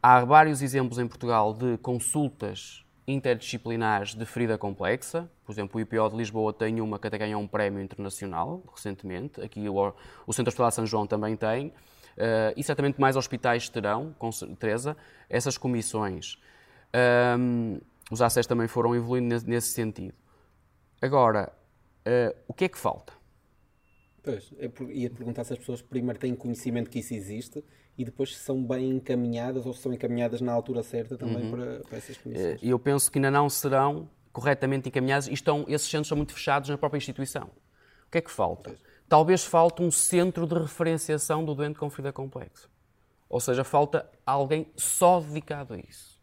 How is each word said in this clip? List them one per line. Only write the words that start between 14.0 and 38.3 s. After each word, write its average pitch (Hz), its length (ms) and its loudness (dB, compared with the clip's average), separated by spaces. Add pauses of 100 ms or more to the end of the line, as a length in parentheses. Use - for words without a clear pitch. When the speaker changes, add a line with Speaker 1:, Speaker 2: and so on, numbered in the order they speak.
Speaker 1:
com 117 120 -4
certeza, 113 680 -4 (320)
essas 127 300 0
comissões. 107 800 -2 (540)
Ahm, 120 840 4 (320)
os 113 100 -2
A 120 80 6
C 117 120 4
Es 117 60 2
também 120 220 0
foram 120 260 2
evoluindo 120 340 0
nesse, 117 200 -2
nesse 117 200 0
sentido. 107 460 -4 (840)
Agora, 123 520 4 (520)
eh, 120 300 2 (120)
o - 80 -12
que 185 120 0
é - 20 0
que - 100 -8
falta? - 340 -4 (1120)
Speaker 2:
Pois, 117 360 -8
eu 135 120 -8
per-, 123 200 -14
ia-te 120 260 -6
perguntar 120 280 -8
se 123 100 -8
as 120 40 -12
pessoas 120 240 -8
primeiro 123 380 -4
têm 127 160 -2
conhecimento 120 540 -4
que 120 100 -6
isso 117 140 -8
existe 107 500 -10 (320)
e 123 80 -6
depois - 320 -6
se - 60 -16
são 131 200 -2
bem 127 280 -2
encaminhadas 123 760 -2
ou 127 60 -6
se - 100 -14
são 127 100 -2
encaminhadas 120 480 -2
na 123 120 -2
altura 117 300 -2
certa 120 340 -6
também 117 280 -4
Speaker 1:
Uhum. 110 60 -4
Speaker 2:
para, 123 300 -8
para - 180 -14
essas - 180 -14
comissões. 92 460 -4
Speaker 1:
Eh, - 40 -4
eu 123 120 4
penso 139 320 2
que - 80 0
ainda 135 120 4
não 143 180 4
serão 135 600 0 (240)
corretamente 135 560 0
encaminhadas 135 400 0
e - 40 -4
estão, 147 360 0
esses 147 200 -2
centros 151 200 -2
são 151 80 0
muito 147 160 -2
fechados 139 360 0
na 143 100 -2
própria 147 200 0
instituição. - 520 -6 (560)
O - 40 -20
que 165 80 2
é - 20 4
que 165 100 -12